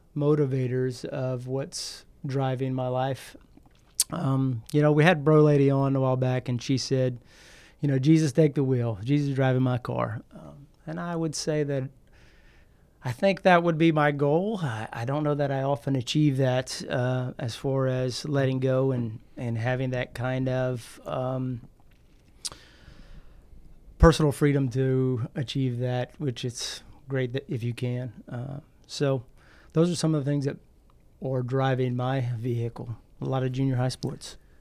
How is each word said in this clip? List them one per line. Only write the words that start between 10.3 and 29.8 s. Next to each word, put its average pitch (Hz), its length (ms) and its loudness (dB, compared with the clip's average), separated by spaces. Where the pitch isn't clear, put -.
Um, 147 340 -20
and 165 140 -8
I 175 160 -4
would 160 180 -2
say 151 280 0
that 139 200 -2
I 127 80 -4
think 196 300 2
that 180 200 6
would 170 160 2
be 165 140 6
my 151 200 4
goal. 160 520 0
I, 110 300 -6
I 117 100 -6
don't 143 220 -2
know 147 100 0
that 143 160 0
I 135 120 -2
often 139 340 -2
achieve 139 400 2
that, 131 520 0
uh, 127 480 -2
as 120 200 -6
far 135 300 0
as 127 360 -2
letting 139 380 0
go 131 320 2
and, 117 260 -4
and 117 220 -4
having 127 320 -2
that 127 240 -4
kind 131 340 -2
of, 127 580 -4
um, 131 540 -4
personal 156 340 8
freedom 139 380 2
to 131 680 0
achieve 127 440 -2
that, 123 400 -4
which 131 260 -4
it's - 380 -8
great 131 240 -2
that 135 160 -4
if 127 140 -6
you 120 100 -2
can. 123 400 -6
Uh, 123 280 -8
so 135 360 -2
those 170 180 4